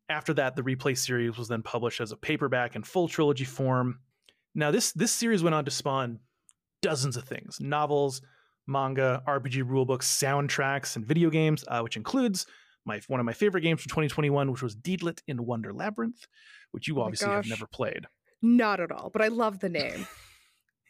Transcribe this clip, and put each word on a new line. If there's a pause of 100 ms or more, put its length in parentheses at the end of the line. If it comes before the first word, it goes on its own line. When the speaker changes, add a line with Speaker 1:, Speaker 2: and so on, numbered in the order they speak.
(100)
Speaker 1:
After
that,
the
replay
series
was
then
published
as
a
paperback
and
full
trilogy
form. (540)
Now,
this,
this
series
went
on
to
spawn (600)
dozens
of
things.
Novels, (440)
manga,
R
P
G
rulebooks,
soundtracks,
and
video
games,
uh,
which
includes (380)
my,
one
of
my
favorite
games
from
twenty
twenty-one,
which
was
Deedlit
in
Wonder
Labyrinth, (460)
which
you
Speaker 2:
Oh
my
Speaker 1:
obviously
have
Speaker 2:
gosh.
Speaker 1:
never
played. (360)
Speaker 2:
Not
at
all,
but
I
love
the
name.
Speaker 1:
<laughs> (720)